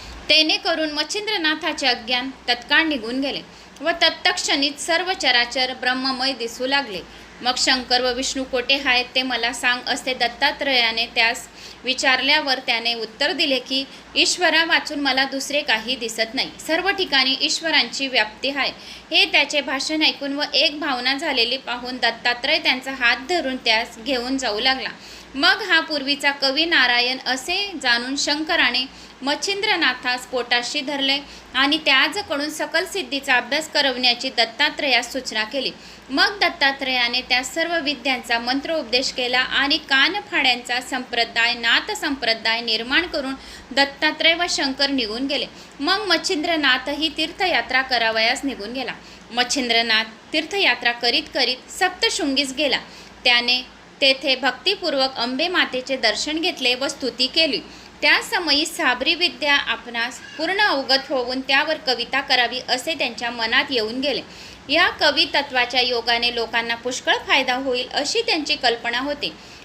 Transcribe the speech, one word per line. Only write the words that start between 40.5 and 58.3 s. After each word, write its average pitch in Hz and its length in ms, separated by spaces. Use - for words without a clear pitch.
संप्रदाय, 240 720
नाथ 240 380
संप्रदाय 233 680
निर्माण 240 460
करून 269 260
दत्तात्रय 302 600
व 339 160
शंकर 277 400
निघून 254 380
गेले. 269 180
मग 381 280
मच्छिंद्रनाथही 311 1080
तीर्थयात्रा 311 640
करावयास 233 640
निघून 220 300
गेला. 240 200
मच्छिंद्रनाथ 233 760
तीर्थयात्रा 311 580
करीत 240 320
करीत 254 380
सप्तशृंगीस 311 840
गेला. 262 220
त्याने 247 420
तेथे 269 340
भक्तिपूर्वक 277 800
अंबे 262 320
मातेचे 269 500
दर्शन 233 440
घेतले 254 340
व 262 120
स्तुती 254 400
केली. 285 320
त्या 320 200
समयी 320 440